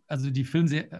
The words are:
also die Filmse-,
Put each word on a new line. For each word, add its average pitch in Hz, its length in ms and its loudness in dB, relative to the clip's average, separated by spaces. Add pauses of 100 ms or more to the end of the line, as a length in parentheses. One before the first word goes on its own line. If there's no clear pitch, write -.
also 139 220 -2
die 135 160 0
Filmse-, 156 560 2